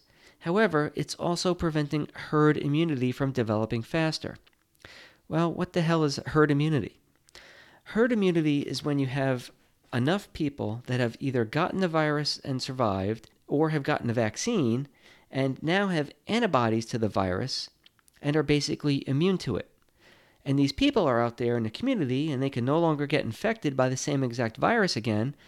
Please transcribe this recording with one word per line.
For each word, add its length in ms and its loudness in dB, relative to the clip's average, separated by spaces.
However, 560 2
it's 220 -6
also 380 0
preventing 600 -2
herd 420 2
immunity 560 0
from 200 -2
developing 500 0
faster. 540 -4
Well, 240 0
what 220 -4
the 80 2
hell 200 2
is 160 0
herd 220 4
immunity? 480 0
Herd 260 2
immunity 500 2
is 240 -6
when 140 0
you 80 0
have 440 -2
enough 400 0
people 540 -4
that 120 0
have 220 -2
either 240 0
gotten 360 -2
the 80 0
virus 540 0
and 180 -4
survived 680 -2
or 240 2
have 120 0
gotten 260 -2
the 60 0
vaccine 720 0
and 320 -2
now 260 0
have 220 -2
antibodies 600 2
to 120 -4
the 100 2
virus 640 -2
and 140 -2
are 80 2
basically 640 0
immune 320 2
to 180 -4
it. 140 -6
And 120 2
these 140 4
people 340 2
are 160 4
out 160 -2
there 180 0
in 60 0
the 80 -2
community 600 -2
and 120 -2
they 80 0
can 160 -2
no 120 2
longer 280 2
get 180 0
infected 540 -4
by 100 4
the 80 -2
same 260 -2
exact 360 -2
virus 360 2
again 400 0